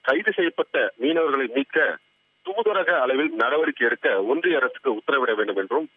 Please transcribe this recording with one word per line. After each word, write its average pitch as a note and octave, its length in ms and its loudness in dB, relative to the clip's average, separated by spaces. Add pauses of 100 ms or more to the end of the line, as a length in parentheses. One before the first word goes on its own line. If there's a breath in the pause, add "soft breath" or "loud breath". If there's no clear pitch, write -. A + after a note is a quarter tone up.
கைது D#3 300 0
செய்யப்பட்ட D#3+ 680 -2
மீனவர்களை C#3 540 0
மீட்க C3+ 440 0 (480)
தூதரக G#3 440 0 (100)
அளவில் C3+ 340 0
நடவடிக்கை C3+ 520 0
எடுக்க A#2 360 0
ஒன்றிய D#3 340 0
அரசுக்கு B2+ 380 -2
உத்தரவிட B2 400 0
வேண்டும் G#2 220 -2
என்றும் A#2 400 -2